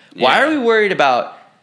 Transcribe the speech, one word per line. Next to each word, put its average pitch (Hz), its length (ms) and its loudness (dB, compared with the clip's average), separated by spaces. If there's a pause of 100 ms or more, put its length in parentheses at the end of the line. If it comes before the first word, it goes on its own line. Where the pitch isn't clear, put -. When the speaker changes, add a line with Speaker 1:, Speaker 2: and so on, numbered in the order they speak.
(140)
Speaker 1:
Why 143 240 0
Speaker 2:
Yeah. 262 80 0
Speaker 1:
are - 20 0
we 311 80 -2
worried 220 340 0
about 143 480 -2 (240)